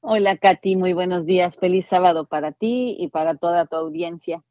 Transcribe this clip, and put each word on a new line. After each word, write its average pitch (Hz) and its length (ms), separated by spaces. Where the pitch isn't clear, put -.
Hola, 208 360
Katy. 190 380
Muy 185 180
buenos 180 320
días. 175 320
Feliz 185 300
sábado 180 400
para 151 240
ti 240 480
y 175 80
para 160 300
toda 170 280
tu 160 100
audiencia. 165 760